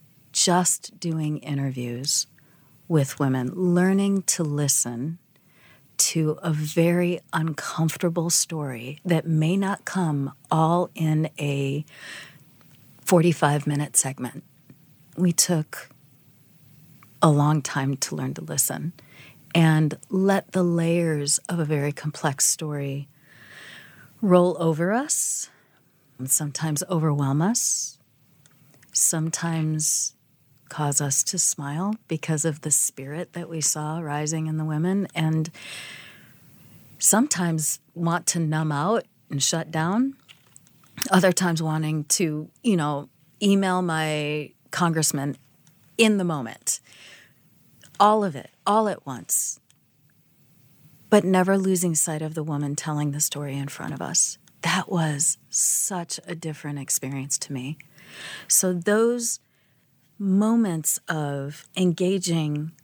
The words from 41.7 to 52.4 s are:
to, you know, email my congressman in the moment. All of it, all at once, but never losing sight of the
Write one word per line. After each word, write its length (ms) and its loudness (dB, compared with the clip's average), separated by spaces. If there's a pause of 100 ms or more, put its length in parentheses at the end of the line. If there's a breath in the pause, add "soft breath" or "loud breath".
to, 440 -2 (120)
you 140 2
know, 320 -2 (340)
email 400 4
my 720 -2 (200)
congressman 680 0 (600)
in 200 6
the 60 0
moment. 580 -4 (1160 loud breath)
All 280 6
of 100 -4
it, 140 -14 (160)
all 240 2
at 160 -8
once, 560 -4 (1500)
but 140 8
never 340 4
losing 380 2
sight 260 -2
of 120 -6
the 100 -6